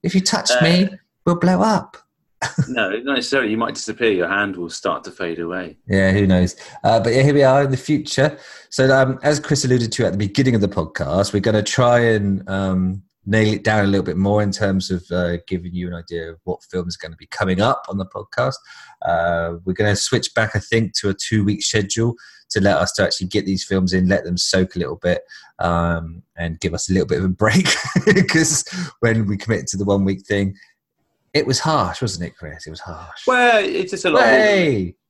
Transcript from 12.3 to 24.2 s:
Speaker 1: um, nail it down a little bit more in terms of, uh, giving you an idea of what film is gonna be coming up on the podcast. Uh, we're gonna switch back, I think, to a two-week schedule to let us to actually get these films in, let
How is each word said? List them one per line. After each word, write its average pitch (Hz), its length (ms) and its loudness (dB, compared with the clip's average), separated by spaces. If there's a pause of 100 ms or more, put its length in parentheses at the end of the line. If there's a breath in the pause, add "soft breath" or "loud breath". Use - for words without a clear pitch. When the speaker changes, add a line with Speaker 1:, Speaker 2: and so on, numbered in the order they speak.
Speaker 1:
um, 95 520 -2 (240)
nail 107 300 2
it - 80 -8
down 107 220 2
a - 20 2
little 98 180 2
bit 85 120 -4
more 101 260 2
in 101 80 0
terms 95 400 -2
of, 87 200 -4
uh, 87 260 -2 (100)
giving 87 260 -8
you 90 140 -6
an 87 80 -8
idea 85 340 -10
of 82 140 -16
what - 220 -8
film 90 220 -6
is 85 100 -10
gonna 80 180 -14
be - 120 -20
coming 92 340 -2
up 123 280 0
on 98 80 -6
the 92 80 -4
podcast. 120 500 -6 (460 loud breath)
Uh, 85 540 -2 (100)
we're 92 80 -2
gonna 104 220 2
switch - 400 -2
back, 110 200 0
I 104 40 0
think, 113 400 -2
to 101 100 -2
a 98 60 -2
two-week 104 480 -2
schedule 113 500 -2 (380 loud breath)
to 104 100 0
let 95 160 4
us - 160 0
to 101 100 0
actually 90 240 -2
get 101 200 -2
these 95 160 -2
films 92 280 0
in, 92 160 2
let 95 160 2